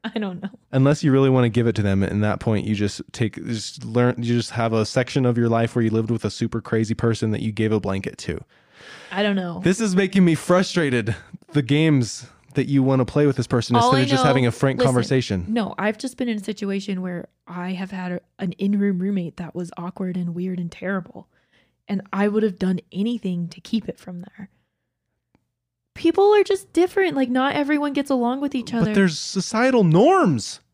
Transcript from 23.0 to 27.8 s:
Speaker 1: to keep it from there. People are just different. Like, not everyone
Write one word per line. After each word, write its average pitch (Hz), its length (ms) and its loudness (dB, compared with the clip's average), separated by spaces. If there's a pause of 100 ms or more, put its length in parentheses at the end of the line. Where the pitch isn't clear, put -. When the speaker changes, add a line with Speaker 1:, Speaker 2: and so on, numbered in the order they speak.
Speaker 1:
to - 120 -16
keep - 280 -4
it - 100 -12
from 175 240 -14
there. - 260 -18 (1500)
People 392 400 4
are 403 100 6
just - 280 -4
different. 359 440 2
Like, 262 120 0
not 254 260 0
everyone 294 380 0